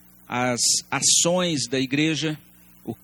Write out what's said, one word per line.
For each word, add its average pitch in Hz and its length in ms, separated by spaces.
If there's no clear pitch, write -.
as 123 340
ações 165 760
da 135 120
igreja, 151 580
o, 117 200